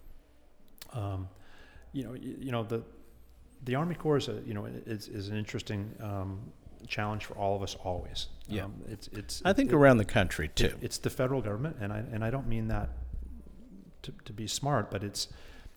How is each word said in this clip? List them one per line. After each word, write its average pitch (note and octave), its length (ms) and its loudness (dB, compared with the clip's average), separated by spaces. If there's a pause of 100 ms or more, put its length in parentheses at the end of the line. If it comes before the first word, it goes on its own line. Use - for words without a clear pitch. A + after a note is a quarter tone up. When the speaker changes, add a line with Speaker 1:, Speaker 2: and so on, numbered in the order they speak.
(920)
Speaker 1:
Um, G2 360 -4 (640)
you C#3 120 -4
know, A2+ 80 -8
y-, C3 100 -10
you C3 300 -6
know, A#2 100 2
the, A2+ 220 -2 (800)
the A#2+ 100 0
Army E3 220 0
Corps D3 220 4
is B2 100 0
a, A2 180 -4
you A#2 80 -4
know, G#2 120 -4
is, A#2 420 -6
is G2+ 220 -6
an G#2+ 60 -2
interesting, G#2+ 640 -4
um, G2 380 -4 (480)
challenge G#2+ 380 -2
for - 100 -10
all G2+ 220 2
of G2 60 -2
us F#2 200 -4
always. F2+ 460 -4 (180)
Speaker 2:
Yeah. G2+ 180 -2
Speaker 1:
Um, G#2 100 -8 (120)
it's, - 220 -10
it's, - 360 -8
Speaker 2:
I F#3 80 8
think C4 200 6
Speaker 1:
it, - 20 10
Speaker 2:
around C#3 220 12
the G#2+ 80 6
country, F2+ 420 4
Speaker 1:
it, - 80 -8
Speaker 2:
too. - 260 6
Speaker 1:
it's - 180 -4
the A#2 120 0
federal C3 320 2
government, A#2+ 380 -2
and G#2 120 -2
I, A2 200 -2
and A2 100 -2
I A2+ 80 2
don't C3+ 160 -2
mean A2+ 220 2
that G#2 220 2 (1120)
to, C#3+ 100 -8 (120)
to - 80 -8
be G#2+ 140 -6
smart, C3+ 420 0
but G#2 140 -2
it's, - 240 -4 (500)